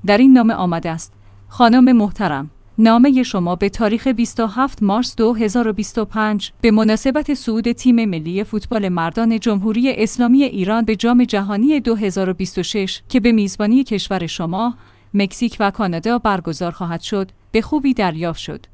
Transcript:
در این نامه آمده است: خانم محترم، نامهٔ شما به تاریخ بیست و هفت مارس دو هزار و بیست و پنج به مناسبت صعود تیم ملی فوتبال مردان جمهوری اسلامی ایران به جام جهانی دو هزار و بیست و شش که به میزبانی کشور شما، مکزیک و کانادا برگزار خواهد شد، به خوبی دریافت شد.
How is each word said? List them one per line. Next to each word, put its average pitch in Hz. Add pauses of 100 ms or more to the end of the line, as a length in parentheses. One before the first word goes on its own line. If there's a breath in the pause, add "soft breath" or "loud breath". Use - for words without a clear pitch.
در 202
این 262
نامه 226
آمده 170
است: 160 (340 soft breath)
خانم 247
محترم، 170 (260)
نامهٔ 240
شما 180
به 202
تاریخ 220
بیست 233
و 226
هفت 247
مارس 208
دو 233
هزار 226
و 214
بیست 208
و 214
پنج 214 (100)
به 233
مناسبت 220
صعود 233
تیم 233
ملی 175
فوتبال 208
مردان 208
جمهوری 220
اسلامی 240
ایران 214
به 220
جام 240
جهانی 214
دو 226
هزار 190
و 185
بیست 185
و 180
شش 190
که 254
به 233
میزبانی 214
کشور 190
شما، 190 (440 soft breath)
مکزیک 202
و 202
کانادا 202
برگزار 180
خواهد 165
شد، 190 (200)
به 220
خوبی 277
دریافت 165
شد. 147